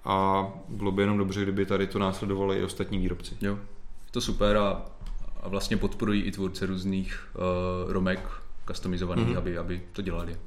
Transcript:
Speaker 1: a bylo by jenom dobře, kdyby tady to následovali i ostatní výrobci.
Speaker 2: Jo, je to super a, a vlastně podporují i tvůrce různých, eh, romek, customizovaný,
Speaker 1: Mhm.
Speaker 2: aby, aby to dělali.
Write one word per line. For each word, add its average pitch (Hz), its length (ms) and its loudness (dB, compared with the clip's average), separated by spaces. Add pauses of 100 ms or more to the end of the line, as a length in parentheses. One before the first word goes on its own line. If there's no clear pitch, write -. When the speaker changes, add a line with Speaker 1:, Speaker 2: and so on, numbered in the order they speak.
Speaker 1:
a 98 400 4 (240)
bylo 101 220 0
by 98 100 2
jenom 104 160 4
dobře, 98 260 0
kdyby 98 220 2
tady 95 220 2
to 104 120 -2
následovali 98 600 2
i 95 40 0
ostatní 95 340 -2
výrobci. 90 440 -2
Speaker 2:
Jo, 101 100 0 (540)
je - 60 -10
to 120 100 -2
super 104 360 4
a, 101 280 2 (580)
a 92 60 -4
vlastně 98 280 0
podporují 104 440 2
i 98 100 0
tvůrce 95 340 -2
různých, 95 720 -2
eh, 90 580 0
romek, 92 260 2 (540)
customizovaný, 90 500 0
Speaker 1:
Mhm. 120 140 2
Speaker 2:
aby, 90 200 -2
aby 87 240 -4 (120)
to 104 80 -6
dělali. 85 460 -4